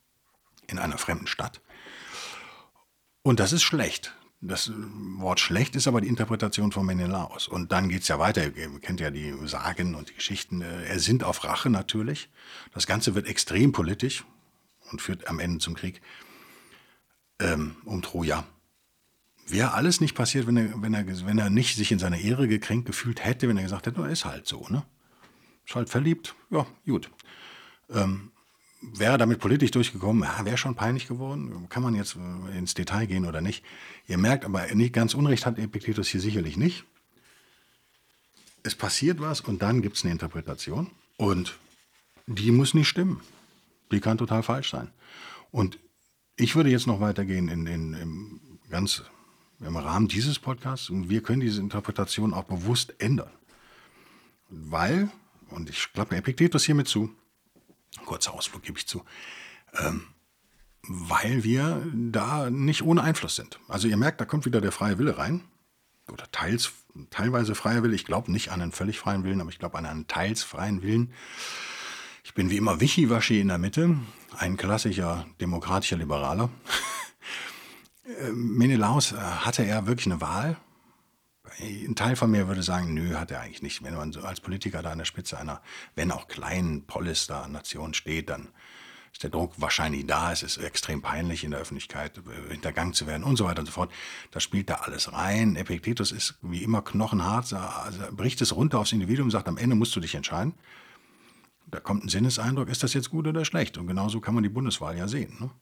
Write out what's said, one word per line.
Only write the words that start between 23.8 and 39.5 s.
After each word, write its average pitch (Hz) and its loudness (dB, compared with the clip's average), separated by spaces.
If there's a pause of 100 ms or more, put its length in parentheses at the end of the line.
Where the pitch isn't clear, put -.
hätte, 127 -2
„Na, 151 -2
ist 160 -2
halt - -8
so, - -8
ne? 139 0 (800)
Ist - -10
halt 123 0
verliebt, 160 2 (140)
ja, 147 2 (200)
gut.“ 113 0 (800)
Ähm, 98 0 (500)
wäre 110 4
damit 113 6
politisch 131 6
durchgekommen, 107 4
ja, - -2
wäre 117 0
schon 127 0
peinlich 123 0
geworden. 127 -6
Kann 123 -2
man 120 2
jetzt, 101 -2
äh, 90 -8
ins 90 -4
Detail 101 0
gehen 92 0
oder 78 -2
nicht? 101 -4 (420)
Ihr 90 0
merkt 117 4
aber, 98 -2
nicht 120 4
ganz 117 4
Unrecht 139 4
hat 117 0
Epiktetus 104 -2
hier 95 0
sicherlich 92 0
nicht. 165 2 (1800)
Es 107 -4
passiert 147 2
was 151 -2
und 101 -4